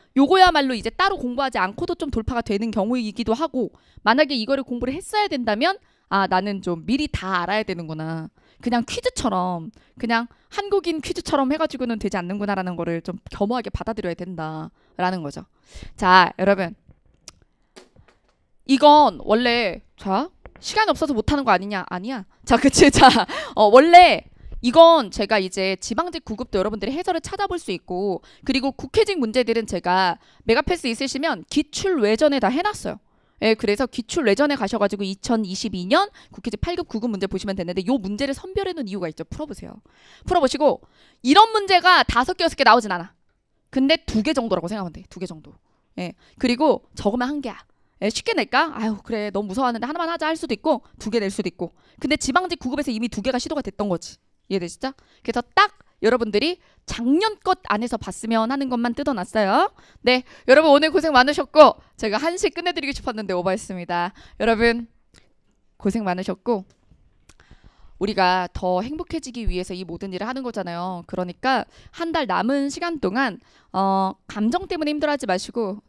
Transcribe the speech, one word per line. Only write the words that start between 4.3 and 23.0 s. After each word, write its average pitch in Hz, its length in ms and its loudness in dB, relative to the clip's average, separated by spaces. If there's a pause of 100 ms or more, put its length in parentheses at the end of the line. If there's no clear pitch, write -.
이거를 262 280 -2
공부를 247 300 -6
했어야 403 340 -2
된다면, 269 500 -2 (320)
"아, 196 180 0
나는 190 340 -2
좀 165 240 -6
미리 277 220 -2
다 185 360 -4
알아야 190 200 0
되는구나. 160 680 -8 (320)
그냥 233 260 0
퀴즈처럼, 185 840 -4 (280)
그냥 233 280 -2 (220)
한국인 392 520 -2
퀴즈처럼 285 520 -2
해가지고는 254 460 -4
되지 202 180 -4
않는구나"라는 190 580 -6
거를 165 260 -6
좀 175 160 -10 (120)
겸허하게 220 400 -4
받아들여야 196 460 -8
된다라는 170 1080 -8
거죠. 143 240 -12 (500)
자, 185 440 6
여러분. 185 360 0 (1900)
이건 269 580 6
원래, 233 580 0 (160)
자, 208 320 -4 (300)
시간이 427 300 -2
없어서 294 240 -2
못하는 269 300 -2
거 240 80 2
아니냐? 190 380 -2
아니야. 196 360 -10 (200)
자, 277 120 4
그치? 285 340 6
자, - 160 8 (480)